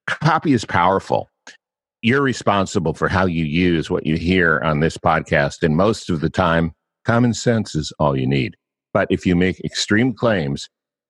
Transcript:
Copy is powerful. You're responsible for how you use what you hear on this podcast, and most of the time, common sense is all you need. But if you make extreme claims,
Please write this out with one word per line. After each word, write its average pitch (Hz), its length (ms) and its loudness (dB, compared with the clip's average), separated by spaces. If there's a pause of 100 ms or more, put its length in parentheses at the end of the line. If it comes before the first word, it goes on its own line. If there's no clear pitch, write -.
Copy 156 460 0
is 120 120 0
powerful. 90 640 0 (720)
You're 127 180 2
responsible 101 760 0
for 78 140 -2
how 92 160 2
you 85 200 -2
use 82 460 0
what 90 160 -2
you 80 100 0
hear 82 440 2
on 78 180 0
this 78 200 0
podcast, 80 640 0
and 78 140 2
most 101 340 0
of 82 100 -2
the 78 100 -2
time, 82 420 0 (340)
common 117 280 2
sense 113 400 -2
is 78 240 -4
all 71 180 0
you 65 100 -2
need. 65 280 -2 (380)
But 98 180 0
if 95 160 -2
you 92 80 4
make 90 300 0
extreme 117 480 0
claims, 87 560 -2 (420)